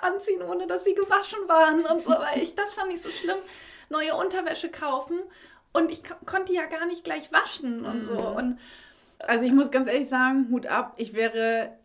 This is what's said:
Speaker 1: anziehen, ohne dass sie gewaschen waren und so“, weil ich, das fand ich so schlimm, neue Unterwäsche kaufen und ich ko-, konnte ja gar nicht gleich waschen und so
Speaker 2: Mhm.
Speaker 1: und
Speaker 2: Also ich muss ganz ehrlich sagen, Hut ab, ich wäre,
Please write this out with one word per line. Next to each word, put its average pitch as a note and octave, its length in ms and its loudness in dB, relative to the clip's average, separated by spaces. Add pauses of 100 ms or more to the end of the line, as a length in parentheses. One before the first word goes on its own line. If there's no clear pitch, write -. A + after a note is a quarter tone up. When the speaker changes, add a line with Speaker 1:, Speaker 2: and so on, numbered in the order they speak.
Speaker 1:
anziehen, F#4 400 -2
ohne F4 240 -4
dass F4 180 -2
sie F#4+ 120 2
gewaschen G4 520 0
waren D#4+ 380 6
und E4 160 2
so“, - 80 -2
weil - 320 2
ich, - 140 -4
das G#4 180 -2
fand F#4+ 180 -4
ich E4+ 120 -8
so - 60 -10
schlimm, F4+ 280 -4 (520)
neue D#4 260 -2
Unterwäsche F4+ 540 -2
kaufen D4+ 500 -4 (540)
und E4 180 2
ich - 120 -12
ko-, - 120 -14 (100)
konnte F#4+ 280 -2
ja E4 120 0
gar D#4+ 220 -6
nicht F4 160 -6
gleich D#4 280 -6
waschen B3 540 -2
und A3 220 -6
so A#3 60 -4
Speaker 2:
Mhm. G#3+ 220 -4
Speaker 1:
und B3 240 -2 (600)
Speaker 2:
Also A#3 260 2
ich B3 60 4
muss C4+ 200 8
ganz B3+ 180 2
ehrlich C#4 200 0
sagen, C4 420 4
Hut B3 160 0
ab, B3 300 -2
ich A3 180 -6
wäre, A3+ 560 0 (140)